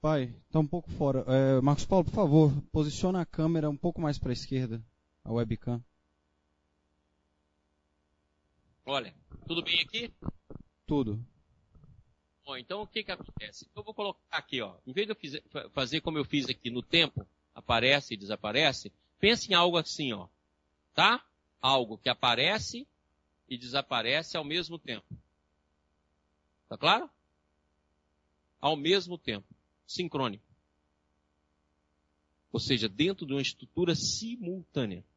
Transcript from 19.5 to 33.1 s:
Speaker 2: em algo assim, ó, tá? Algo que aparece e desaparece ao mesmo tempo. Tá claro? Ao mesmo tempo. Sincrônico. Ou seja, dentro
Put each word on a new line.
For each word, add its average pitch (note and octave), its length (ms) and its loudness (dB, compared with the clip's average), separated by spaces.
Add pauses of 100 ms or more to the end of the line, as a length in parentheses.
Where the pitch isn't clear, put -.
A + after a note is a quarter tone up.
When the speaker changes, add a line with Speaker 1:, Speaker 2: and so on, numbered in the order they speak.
Speaker 2:
em F#3 40 4
algo F3 220 6
assim, D3 360 -2
ó, F#2+ 140 -10 (680)
tá? G#3 320 4 (340)
Algo B2 380 2
que - 120 -2
aparece D3+ 760 0 (640)
e B2+ 80 -8
desaparece B2+ 800 -2
ao D#3+ 60 -2
mesmo D#3+ 340 -4
tempo. A2+ 300 -12 (1600)
Tá - 80 -12
claro? A3 320 2 (1500)
Ao D3 140 4
mesmo F3 420 0
tempo. G#2 300 -6 (400)
Sincrônico. C3+ 560 -4 (2000)
Ou A#2 80 0
seja, A2+ 300 0
dentro D#3+ 360 -2